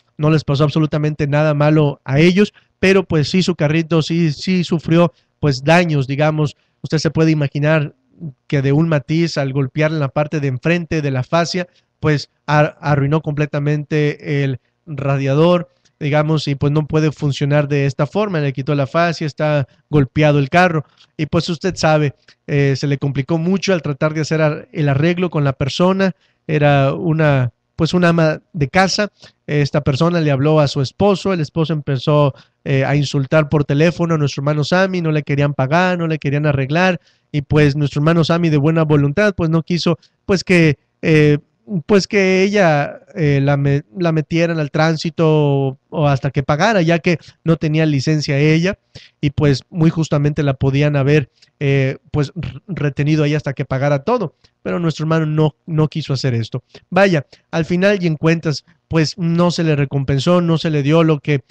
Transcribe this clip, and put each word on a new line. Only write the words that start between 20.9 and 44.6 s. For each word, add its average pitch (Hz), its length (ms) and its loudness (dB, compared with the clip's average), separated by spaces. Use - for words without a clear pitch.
y 156 120 -4
pues 170 200 -2
usted 180 280 -4
sabe, 156 380 2
eh, 143 300 0
se 143 120 -4
le 139 100 0
complicó 143 400 -4
mucho 185 360 0
al 160 80 -2
tratar 151 320 -2
de 156 80 -4
hacer 160 200 -2
ar-, 151 320 -2
el 147 160 0
arreglo 170 400 0
con 151 160 -2
la 135 80 0
persona. 185 580 0
Era 143 480 2
una, 156 600 0
pues 165 160 0
una 175 160 2
ama 160 320 0
de 143 160 -4
casa. 190 440 0
Esta 147 340 -2
persona 160 380 0
le 151 100 0
habló 147 300 2
a 147 80 2
su 143 140 -4
esposo, 196 500 0
el 180 80 -2
esposo 160 320 -4
empezó, 147 640 0
eh, 135 180 0
a 135 140 0
insultar 147 500 0
por 147 160 0
teléfono 165 520 0
a - 20 0
nuestro 143 240 -2
hermano 147 240 -2
Sammy, 185 360 0
no 160 100 -2
le 151 120 0
querían 143 300 -2
pagar, 175 440 0
no 165 100 -4
le 160 120 -4
querían 147 260 -2
arreglar, 151 540 0
y 147 120 -4
pues 147 340 2
nuestro 147 240 -2
hermano 165 240 2
Sammy 170 240 0
de 151 80 2
buena 160 260 2
voluntad, 151 520 2
pues 165 140 -2
no 160 140 0
quiso, 170 340 -2
pues 190 180 0
que... 165 340 4
Eh, 151 360 4
pues 202 220 2
que 190 360 2
ella, 175 560 0
eh, 143 260 2
la 143 140 2
me-, 143 280 0
la 170 140 0
metieran 165 480 -2
al 147 100 -4